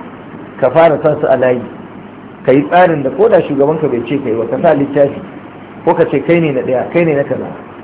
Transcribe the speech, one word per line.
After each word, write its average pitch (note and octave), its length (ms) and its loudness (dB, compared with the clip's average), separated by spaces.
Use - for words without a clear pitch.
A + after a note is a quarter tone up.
ka B2+ 120 2
fara D#3+ 320 4
sa D3+ 160 2
su D3+ 60 -2
a C3 120 2
layi. B2+ 240 2
Ka C3 60 4
yi C#3 180 4
tsarin E3+ 340 4
da C3 60 -2
ko E3+ 180 2
da F#3+ 140 4
shugabanka D3 460 0
bai B2 180 -2
ce C#3+ 160 -2
ka C3 80 -6
yi A2 60 -2
ba, A2+ 100 -2
ka C3 160 -4
sa E3 120 4
littafi. C#3 460 0
Ko E3+ 100 2
ka D#3+ 160 2
ce C#3+ 140 0
kai E3+ 160 2
ne D#3+ 120 0
na C3 100 -2
ɗaya, B2 320 -2
kai E3+ 120 2
ne D#3 100 0
na C#3 80 0
kaza. A2 240 -6